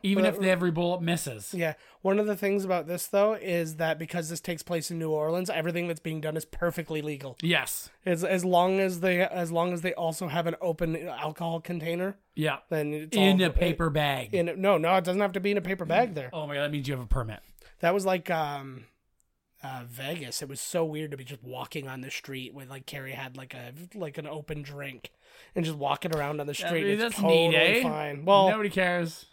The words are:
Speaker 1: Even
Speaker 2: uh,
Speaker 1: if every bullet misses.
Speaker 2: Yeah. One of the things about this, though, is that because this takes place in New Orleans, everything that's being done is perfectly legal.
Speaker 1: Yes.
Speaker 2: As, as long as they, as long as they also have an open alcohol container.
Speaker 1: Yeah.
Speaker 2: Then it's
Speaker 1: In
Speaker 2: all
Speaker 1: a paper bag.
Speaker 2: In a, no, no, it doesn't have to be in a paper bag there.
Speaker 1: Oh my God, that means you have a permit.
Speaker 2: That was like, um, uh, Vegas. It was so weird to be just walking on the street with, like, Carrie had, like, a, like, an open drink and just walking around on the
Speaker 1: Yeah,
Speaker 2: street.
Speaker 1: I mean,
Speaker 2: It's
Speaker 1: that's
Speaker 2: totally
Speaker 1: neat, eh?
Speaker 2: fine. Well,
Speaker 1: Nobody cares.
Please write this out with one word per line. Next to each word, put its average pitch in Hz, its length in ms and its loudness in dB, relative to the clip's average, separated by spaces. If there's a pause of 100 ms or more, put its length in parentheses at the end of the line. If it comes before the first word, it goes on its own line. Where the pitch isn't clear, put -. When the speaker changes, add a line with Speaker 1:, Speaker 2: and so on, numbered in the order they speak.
Speaker 1:
Even 202 220 4
Speaker 2:
uh, 214 40 6
Speaker 1:
if 208 140 -2
every 180 260 4
bullet 175 320 0
misses. 151 520 -4
Speaker 2:
Yeah. 165 200 -2 (280)
One 196 180 2
of 214 80 2
the 208 80 0
things 196 300 0
about 180 220 0
this, 170 200 -6
though, 202 260 4
is 170 440 -2
that 160 200 0
because 165 320 -6
this 165 120 -8
takes 170 220 -6
place 170 280 -4
in 165 80 -4
New 160 120 0
Orleans, 160 380 0
everything 170 380 -2
that's 165 140 -4
being 156 200 -4
done 156 160 -4
is 156 80 -8
perfectly 165 560 -4
legal. 139 400 -8
Speaker 1:
Yes. 160 480 0 (160)
Speaker 2:
As, 175 200 2
as 180 200 2
long 185 360 6
as 185 180 0
they, 180 220 4
as 175 300 0
long 170 220 2
as 170 80 -4
they 175 120 -2
also 165 340 -2
have 160 180 0
an 165 160 -2
open 165 460 -2
alcohol 160 540 -4
container. 175 560 -4 (180)
Speaker 1:
Yeah. 151 220 -2 (120)
Speaker 2:
Then 151 240 -2
it's 156 240 -6
Speaker 1:
In 196 240 8
Speaker 2:
all 180 60 4
Speaker 1:
a - 20 4
paper 165 400 2
bag. 143 460 0
Speaker 2:
In 170 140 2
a, 151 80 -4
no, 190 200 4
no, 165 180 4
it 185 100 4
doesn't 185 160 0
have 202 120 2
to 190 60 -2
be 202 120 0
in 202 60 2
a 190 40 -2
paper 180 240 -4
bag 196 300 2
there. 131 180 -6
Speaker 1:
Oh 156 120 -6
my 143 100 -6
God, 143 80 0
that 147 80 0
means 143 160 -4
you 139 80 -2
have 123 80 -6
a 110 40 -12
permit. 110 320 0 (420)
Speaker 2:
That 170 120 4
was 196 120 0
like, 185 240 0
um, 143 560 -4 (800)
uh, 127 240 -10
Vegas. 135 540 -8
It 139 80 -10
was 135 120 -12
so 170 240 0
weird 151 260 -6
to 143 60 -8
be 131 60 -12
just 123 200 -16
walking 131 440 -10
on 131 140 -10
the 135 100 -10
street 131 420 -10
with, 135 160 -16
like, 135 160 -16
Carrie 135 280 -10
had, 131 240 -12
like, 131 160 -16
a, 123 180 -14 (240)
like, 160 220 -8
an 151 100 -8
open 147 360 -8
drink 139 480 -14 (440)
and 180 100 0
just 156 120 -4
walking 143 380 -2
around 147 260 -2
on 143 60 -6
the 143 100 -4
Speaker 1:
Yeah, 180 100 -4
Speaker 2:
street. 170 140 2
Speaker 1:
I - 20 0
mean, 202 100 4
Speaker 2:
It's 208 100 0
Speaker 1:
that's 226 120 -2
Speaker 2:
totally 165 340 6
Speaker 1:
neat, 156 60 4
eh? 175 280 6
Speaker 2:
fine. 151 420 -4
Well, 190 240 8
Speaker 1:
Nobody 208 200 2
cares. 175 640 0